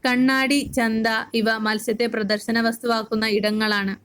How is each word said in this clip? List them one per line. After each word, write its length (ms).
കണ്ണാടി, 560
ചന്ത 320
ഇവ 240
മത്സ്യത്തെ 480
പ്രദർശന 560
വസ്തുവാക്കുന്ന 640
ഇടങ്ങളാണ്. 760